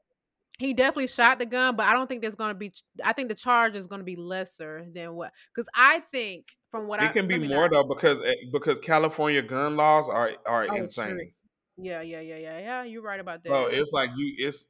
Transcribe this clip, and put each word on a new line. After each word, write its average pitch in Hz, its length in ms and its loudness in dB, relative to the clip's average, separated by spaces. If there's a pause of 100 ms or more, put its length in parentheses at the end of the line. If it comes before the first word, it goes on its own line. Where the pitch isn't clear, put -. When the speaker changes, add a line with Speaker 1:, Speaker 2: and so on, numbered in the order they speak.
(580)
Speaker 1:
"He 269 160 -2
definitely 262 340 2
shot 240 320 4
the 240 60 -4
gun," 247 300 0
but 208 100 0
I 214 80 6
don't 262 140 0
think 247 140 -8
there's 214 140 -6
gonna 214 180 -4
be 196 160 -10
ch-, - 140 -20 (200)
I 214 80 2
think 262 180 -6
the 214 60 -6
charge 233 400 2
is 190 120 -10
gonna 196 160 -10
be 180 120 -8
lesser 175 760 -10
than 170 240 -10
what, 170 160 -10 (220)
'cause 240 200 -6
I 277 260 6
think 214 560 -8 (140)
from 214 180 -8
what 208 100 -4
Speaker 2:
It 214 140 2
Speaker 1:
I, - 20 0
Speaker 2:
can 202 120 2
be 180 120 0
Speaker 1:
let - 20 -2
me 151 80 -2
Speaker 2:
more 147 200 4
Speaker 1:
not - 20 -2
Speaker 2:
though, 147 140 6
because, 143 380 2
eh, 127 120 2 (180)
because 143 260 0
California 151 640 2
gun 135 340 -2
laws 151 320 6
are, 113 220 0 (160)
are 113 220 2
Speaker 1:
Oh, - 180 -2
true. - 320 -6
Speaker 2:
insane. 165 140 -12 (440)
Speaker 1:
Yeah, 180 260 -8
yeah, 165 180 -12
yeah, 160 160 -14
yeah, 160 220 -12
yeah, 240 260 -8
you're 226 180 -14
right 202 180 -8
about 175 280 -12
Speaker 2:
So, 135 180 2
Speaker 1:
that. - 0 -
Speaker 2:
it's 139 260 0
like 135 240 0
you, 139 220 -4
it's, 139 320 -4